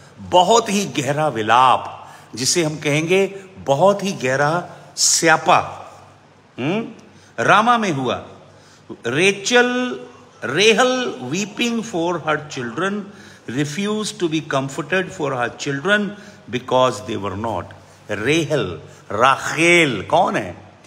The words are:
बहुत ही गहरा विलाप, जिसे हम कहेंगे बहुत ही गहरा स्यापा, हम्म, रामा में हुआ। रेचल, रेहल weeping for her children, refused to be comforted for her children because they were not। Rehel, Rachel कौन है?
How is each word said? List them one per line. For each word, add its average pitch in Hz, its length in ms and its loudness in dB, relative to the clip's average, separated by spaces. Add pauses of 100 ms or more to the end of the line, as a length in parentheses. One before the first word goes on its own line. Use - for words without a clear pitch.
(200)
बहुत 214 500 4
ही 196 160 0
गहरा 143 420 -2
विलाप, 113 840 2 (220)
जिसे 131 280 0
हम 156 140 -4
कहेंगे 165 640 0 (160)
बहुत 180 460 2
ही 196 80 -2
गहरा 143 580 0 (280)
स्यापा, 160 600 4 (1000)
हम्म, 190 300 -2 (540)
रामा 220 340 4
में 208 140 -2
हुआ। 117 360 -4 (800)
रेचल, 247 920 0 (440)
रेहल 220 800 2
weeping 208 600 -4 (120)
for 170 320 -2
her 151 120 0 (120)
children, 160 500 -6 (500)
refused 202 680 -4
to 170 100 0
be 156 120 -2 (120)
comforted 143 500 -2 (180)
for 139 100 -2
her 120 180 -2
children 180 600 -2 (420)
because 127 420 2 (160)
they 107 160 -4
were 101 200 -6
not। 98 200 -6 (460)
Rehel, 131 720 -2 (300)
Rachel 135 920 2
कौन 175 320 0
है? 98 380 -8 (140)